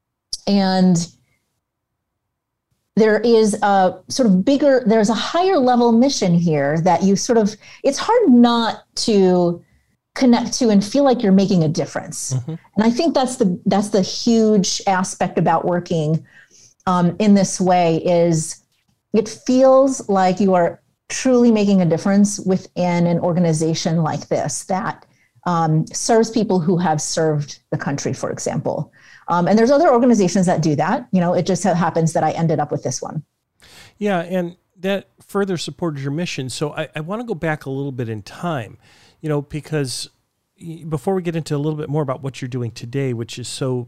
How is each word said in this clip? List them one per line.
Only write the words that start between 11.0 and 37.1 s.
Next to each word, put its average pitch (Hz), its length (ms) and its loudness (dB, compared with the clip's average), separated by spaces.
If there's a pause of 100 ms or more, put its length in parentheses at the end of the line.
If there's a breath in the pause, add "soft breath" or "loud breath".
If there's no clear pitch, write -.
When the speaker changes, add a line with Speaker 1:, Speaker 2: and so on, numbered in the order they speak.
Speaker 1:
like 247 180 2
you're 196 100 2
making 190 320 4
a 156 40 2
difference. - 680 -6
Speaker 2:
Mm-hmm. 131 220 -8 (200 loud breath)
Speaker 1:
And 208 80 2
I 233 60 4
think 269 240 0
that's 254 220 0
the, 180 320 -2
that's 202 220 0
the 196 120 2
huge 220 840 0
aspect 185 500 -2
about 165 280 0
working, 165 600 -2 (640 soft breath)
um, 175 320 0
in 208 160 4
this 190 260 0
way, 180 360 2
is 170 640 0 (500)
it 220 160 0
feels 262 800 2
like 190 300 2
you 190 160 2
are 170 260 0 (280)
truly 240 420 2
making 202 300 2
a 175 40 2
difference 196 540 2
within 180 640 -2
an 170 140 0
organization 165 800 0
like 147 280 -4
this 139 360 -4
that, - 400 -6 (400)
um, 165 420 0
serves 226 440 0
people 196 280 0
who 165 180 0
have 160 240 -2
served 151 580 -4 (120)
the 151 60 -4
country, 143 340 -6
for - 200 -6
example. - 600 -6 (380 soft breath)
Um, 175 180 0
and 202 120 4
there's 233 120 4
other 302 200 4
organizations 208 540 2
that 165 160 0
do 151 160 0
that. 175 340 -2
You 185 80 2
know, 175 140 0
it 175 120 -2
just 180 160 -2
so 185 120 0
happens 165 400 0
that 160 100 0
I 160 80 0
ended 160 280 -2
up 147 120 -4
with 147 120 -6
this 127 180 -8
one. - 220 -10 (760 loud breath)
Speaker 2:
Yeah, 202 240 -2
and 175 340 -6 (240)
that 190 300 -6 (120)
further 196 360 -4
supported 151 440 -8
your 139 100 -6
mission. 147 380 -6
So 147 240 -6
I, 156 220 -8
I 156 60 -8
wanna 208 240 -8